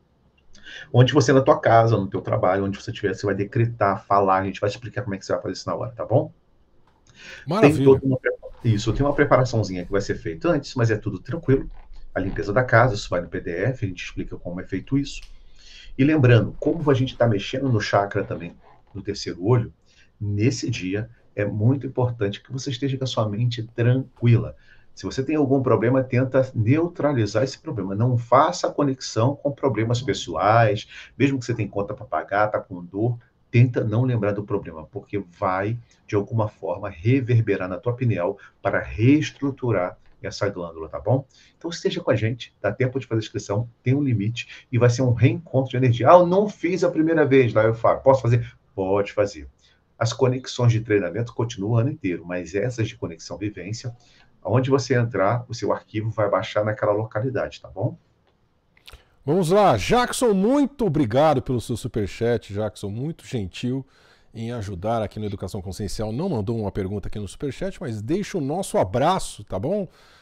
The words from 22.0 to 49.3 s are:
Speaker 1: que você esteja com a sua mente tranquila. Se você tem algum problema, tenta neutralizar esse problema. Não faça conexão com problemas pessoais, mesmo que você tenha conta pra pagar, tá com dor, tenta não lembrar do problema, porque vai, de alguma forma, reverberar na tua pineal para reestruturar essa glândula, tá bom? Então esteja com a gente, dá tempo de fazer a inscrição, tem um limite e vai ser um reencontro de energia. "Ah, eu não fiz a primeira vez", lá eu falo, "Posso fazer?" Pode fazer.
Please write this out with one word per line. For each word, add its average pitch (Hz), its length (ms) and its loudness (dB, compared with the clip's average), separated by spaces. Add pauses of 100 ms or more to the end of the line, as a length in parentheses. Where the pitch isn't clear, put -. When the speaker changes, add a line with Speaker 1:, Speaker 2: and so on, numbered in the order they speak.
Speaker 1:
que - 120 -18
você 131 180 -6
esteja 135 260 -4
com 131 80 -6
a 127 40 -4
sua 110 200 -2
mente 117 360 -2 (100)
tranquila. 120 800 2 (400)
Se - 100 -14
você 95 180 -4
tem 156 140 -2
algum 135 260 2
problema, 123 420 4
tenta 131 500 2
neutralizar 131 880 0
esse 135 160 -4
problema. 98 360 -6
Não 120 220 0
faça 135 540 2
conexão 135 640 0
com - 160 -4
problemas 120 520 -2
pessoais, 104 840 2 (320)
mesmo 135 200 2
que 120 60 -8
você 113 100 -4
tenha 101 140 -2
conta 101 260 -6
pra - 100 -14
pagar, 98 440 0
tá 104 120 -2
com 87 240 -12
dor, 107 340 -4 (320)
tenta 120 320 4
não 110 200 0
lembrar 110 300 0
do 101 120 -6
problema, 80 420 -8
porque - 320 -10
vai, 98 600 -4 (280)
de - 80 -4
alguma 107 320 -2
forma, - 420 -8
reverberar 110 800 0
na 92 100 -8
tua 120 160 -4
pineal 98 440 -2 (240)
para 95 180 0
reestruturar 120 1160 0 (240)
essa 98 260 -4
glândula, 82 400 -10
tá 73 120 -10
bom? - 260 0 (320)
Então 165 120 -10
esteja 170 300 -4
com - 100 0
a 127 60 4
gente, 110 460 -4
dá 101 80 0
tempo 127 300 -2
de 123 60 -8
fazer 113 140 -2
a 107 40 -4
inscrição, 110 440 -4 (140)
tem 127 120 2
um 147 80 2
limite 113 680 -2
e 120 80 0
vai 120 100 6
ser 120 140 2
um 123 100 4
reencontro 131 580 2
de 123 80 -4
energia. 127 320 4
"Ah, 170 40 12
eu 175 120 10
não 196 220 2
fiz 175 360 -2
a 175 60 2
primeira 156 360 2
vez", 127 260 6
lá 110 120 4
eu 113 100 2
falo, 101 260 2
"Posso 135 220 6
fazer?" 117 320 0 (200)
Pode 98 380 -2
fazer. 82 360 -4 (500)